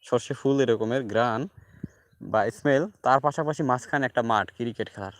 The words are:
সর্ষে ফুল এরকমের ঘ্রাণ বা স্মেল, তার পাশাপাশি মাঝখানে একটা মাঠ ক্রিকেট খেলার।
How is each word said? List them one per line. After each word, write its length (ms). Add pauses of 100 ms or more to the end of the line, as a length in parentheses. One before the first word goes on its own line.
সর্ষে 320
ফুল 260
এরকমের 440
ঘ্রাণ 420 (760)
বা 280
স্মেল, 380 (140)
তার 180
পাশাপাশি 420
মাঝখানে 440
একটা 160
মাঠ 280
ক্রিকেট 440
খেলার। 240